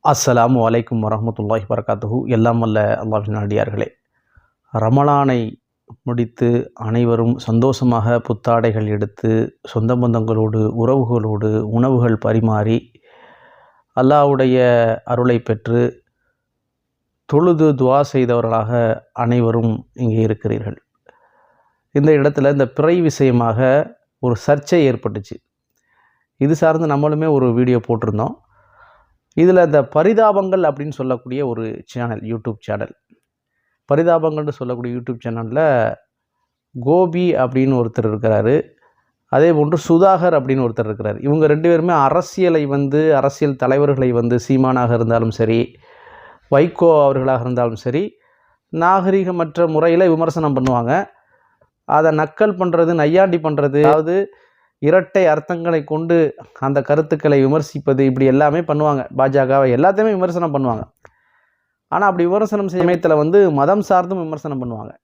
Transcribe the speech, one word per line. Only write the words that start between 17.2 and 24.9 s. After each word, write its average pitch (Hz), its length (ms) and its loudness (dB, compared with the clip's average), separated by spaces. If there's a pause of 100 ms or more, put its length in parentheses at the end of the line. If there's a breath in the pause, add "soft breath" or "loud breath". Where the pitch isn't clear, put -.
தொழுது 156 380 4 (100)
துஆ 131 220 2 (100)
செய்தவர்களாக 117 680 0 (420)
அனைவரும் 117 480 2 (320)
இங்கே 113 240 0
இருக்கிறீர்கள். 104 500 -4 (1200 soft breath)
இந்த 147 120 4 (100)
இடத்துல 143 360 2
இந்த 135 120 0 (100)
பிறை 165 200 2 (100)
விஷயமாக 123 640 2 (540)
ஒரு 120 100 0 (100)
சர்ச்சை 147 360 0 (100)